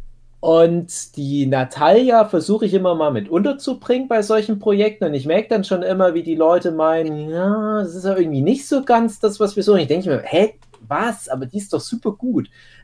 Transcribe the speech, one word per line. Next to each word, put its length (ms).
Und 760
die 300
Natalia 800
versuche 400
ich 80
immer 220
mal 160
mit 180
unterzubringen 800
bei 140
solchen 360
Projekten. 460
Und 100
ich 120
merk 240
dann 140
schon 180
immer, 320
wie 80
die 120
Leute 380
meinen, 560
„Ja, 540
das 120
ist 120
ja 100
irgendwie 240
nicht 260
so 160
ganz 380
das, 180
was 180
wir 60
suchen.“ 180
Ich 80
denk 180
mir, 180
„Hä, 300
was? 400
Aber 160
die 140
ist 160
doch 60
super 320
gut.“ 360